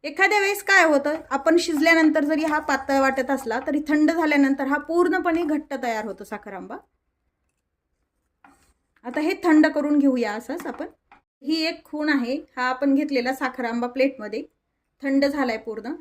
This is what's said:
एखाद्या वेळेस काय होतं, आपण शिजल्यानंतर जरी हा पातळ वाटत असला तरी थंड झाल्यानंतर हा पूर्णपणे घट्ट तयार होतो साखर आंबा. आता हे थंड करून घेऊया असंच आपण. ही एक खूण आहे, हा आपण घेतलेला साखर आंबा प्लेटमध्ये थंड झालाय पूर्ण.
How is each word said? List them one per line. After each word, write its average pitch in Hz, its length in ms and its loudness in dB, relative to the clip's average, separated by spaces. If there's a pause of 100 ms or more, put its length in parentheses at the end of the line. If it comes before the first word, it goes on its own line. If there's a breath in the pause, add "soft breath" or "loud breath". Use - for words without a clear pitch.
एखाद्या 392 360 2
वेळेस 403 240 -2
काय 381 200 6
होतं, 294 320 2 (140)
आपण 302 260 2
शिजल्यानंतर 311 680 4
जरी 311 200 0
हा 302 140 0
पातळ 277 420 0
वाटत 262 300 0
असला 254 360 -2
तरी 302 220 -2
थंड 302 220 2
झाल्यानंतर 285 560 2
हा 285 120 0
पूर्णपणे 339 680 0
घट्ट 294 380 -4
तयार 226 220 -4
होतो 202 200 -12
साखर 208 280 -12
आंबा. 190 240 -14 (2250)
आता 247 160 -4
हे 339 140 0 (100)
थंड 311 220 8
करून 294 320 2
घेऊया 254 340 2
असंच 262 340 -10
आपण. 285 200 -10 (560)
ही 320 240 -2
एक 330 180 -6
खूण 302 240 -4
आहे, 262 260 0 (220)
हा 254 60 -4
आपण 254 320 2
घेतलेला 269 400 0
साखर 254 300 -6
आंबा 233 240 -4
प्लेटमध्ये 247 540 -2 (600)
थंड 277 220 2
झालाय 277 320 -2
पूर्ण. 220 440 -10